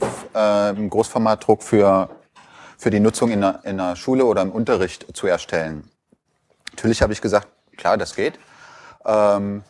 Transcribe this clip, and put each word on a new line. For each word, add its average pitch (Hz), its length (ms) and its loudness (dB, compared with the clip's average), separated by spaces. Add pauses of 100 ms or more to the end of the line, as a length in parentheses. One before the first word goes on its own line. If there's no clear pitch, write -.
(360)
äh, 104 340 2
im 101 220 -4
Großformatdruck 110 720 0
für, 98 460 4 (680)
für 113 140 -2
die 104 80 4
Nutzung 110 320 2
in 101 100 0
der, 95 220 0
in 98 140 -8
der 90 180 -4
Schule 131 300 0
oder 101 180 2
im 95 80 -4
Unterricht 107 680 -2
zu - 80 -6
erstellen. 82 640 -4 (840)
Natürlich 113 260 -2
habe 107 100 0
ich 104 100 -10
gesagt, 104 260 0 (280)
klar, 101 220 0
das - 160 -8
geht. 123 260 -4 (640)
Ähm, 101 680 0